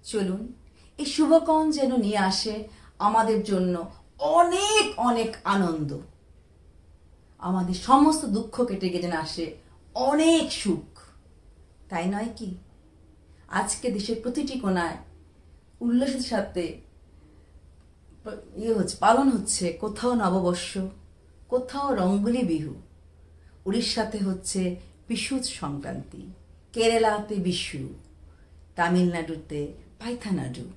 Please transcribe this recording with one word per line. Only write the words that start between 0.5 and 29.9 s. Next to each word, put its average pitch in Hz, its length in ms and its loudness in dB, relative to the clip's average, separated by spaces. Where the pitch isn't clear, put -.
এই 294 160 -4
শুভক্ষণ 311 480 4
যেন 262 140 2
নিয়ে 208 240 2
আসে 214 260 -2
আমাদের 220 320 4
জন্য 180 260 2
অনেক 381 480 4
অনেক 226 220 0
আনন্দ, 160 380 0
আমাদের 180 300 0
সমস্ত 294 360 6
দুঃখ - 200 -4
কেটে 185 220 -4
গিয়ে 175 140 -2
যেন 175 100 -2
আসে 165 200 -6
অনেক 320 360 6
সুখ, 165 260 -2
তাই 175 240 -4
নয় 220 240 -4
কি? 214 120 -10
আজকে - 360 -4
দেশের 220 280 -4
প্রতিটি 262 400 -4
কোণায় 180 340 0
উল্লাসের 254 460 0
সাথে 196 340 -2
ইয়ে 226 180 0
হচ্ছে, - 180 0
পালন 254 300 6
হচ্ছে, 185 300 -2
কোথাও 214 280 -2
নববর্ষ, 180 480 0
কোথাও 254 340 -2
রঙ্গোলি 202 500 2
বিহু, 151 220 -2
উড়িষ্যাতে 220 500 -2
হচ্ছে 185 340 -4
বিশু - 260 -4
সংক্রান্তি, 139 640 -10
কেরালাতে 220 640 2
বিশু, 175 340 -4
তামিলনাড়ুতে 170 840 0